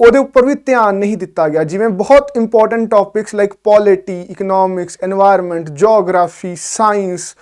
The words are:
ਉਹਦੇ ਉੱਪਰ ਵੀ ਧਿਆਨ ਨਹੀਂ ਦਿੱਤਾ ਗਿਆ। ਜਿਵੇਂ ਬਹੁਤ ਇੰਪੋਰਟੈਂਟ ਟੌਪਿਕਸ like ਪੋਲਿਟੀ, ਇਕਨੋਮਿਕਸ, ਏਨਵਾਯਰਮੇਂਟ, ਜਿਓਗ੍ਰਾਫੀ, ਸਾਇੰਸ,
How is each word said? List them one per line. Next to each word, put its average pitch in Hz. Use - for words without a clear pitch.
ਉਹਦੇ 277
ਉੱਪਰ 262
ਵੀ 285
ਧਿਆਨ 233
ਨਹੀਂ 208
ਦਿੱਤਾ 170
ਗਿਆ। 156
ਜਿਵੇਂ 196
ਬਹੁਤ 277
ਇੰਪੋਰਟੈਂਟ 226
ਟੌਪਿਕਸ 208
like 202
ਪੋਲਿਟੀ, 196
ਇਕਨੋਮਿਕਸ, 185
ਏਨਵਾਯਰਮੇਂਟ, 180
ਜਿਓਗ੍ਰਾਫੀ, 180
ਸਾਇੰਸ, 202